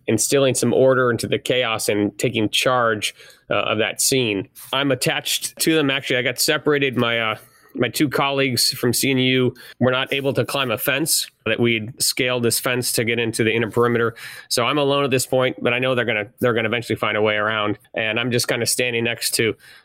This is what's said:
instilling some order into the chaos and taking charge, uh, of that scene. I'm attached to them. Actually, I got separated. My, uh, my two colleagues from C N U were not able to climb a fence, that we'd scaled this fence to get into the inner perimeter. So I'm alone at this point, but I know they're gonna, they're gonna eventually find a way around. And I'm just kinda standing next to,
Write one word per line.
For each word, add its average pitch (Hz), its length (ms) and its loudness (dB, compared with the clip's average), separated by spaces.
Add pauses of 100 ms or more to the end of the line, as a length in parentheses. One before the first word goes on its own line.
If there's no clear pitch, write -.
instilling 131 480 2
some 120 200 0
order 127 360 4
into 110 160 -2
the 104 140 -2
chaos 120 480 -2
and 104 320 0
taking 107 300 0
charge, 117 680 0 (340)
uh, - 40 0
of 107 240 0
that 107 240 -2
scene. 113 480 0 (240)
I'm 139 180 0
attached - 680 -4
to 160 140 2
them. 147 160 2
Actually, 135 280 -2
I 123 60 0
got 127 180 -2
separated. 143 560 0
My, 117 220 0
uh, 110 160 -2 (380)
my 120 160 0
two 151 200 0
colleagues 139 600 0
from 127 200 0
C 131 200 0
N 131 80 2
U 127 340 2 (260)
were 127 120 4
not 131 200 -2
able 139 220 -2
to 123 100 0
climb 135 260 -2
a 107 80 0
fence, - 520 -2 (160)
that 110 140 0
we'd 117 420 0
scaled 127 420 -2
this 117 160 0
fence 123 340 -2
to 120 120 0
get 117 140 0
into 113 240 -2
the 110 100 2
inner 110 180 0
perimeter. 117 440 2 (340)
So 120 160 0
I'm 139 120 0
alone 143 280 2
at 123 60 0
this 127 140 2
point, 127 360 0
but 123 120 2
I 123 60 0
know 131 160 0
they're 120 100 0
gonna, 107 220 -2 (120)
they're 123 140 2
gonna 113 140 0
eventually 113 300 -2
find 107 180 -2
a 107 60 2
way 107 140 2
around. 104 440 0 (140)
And 110 260 -2
I'm 120 120 -2
just 120 160 0
kinda 120 180 -2
standing 120 400 0
next 117 300 -4
to, 113 200 0 (280)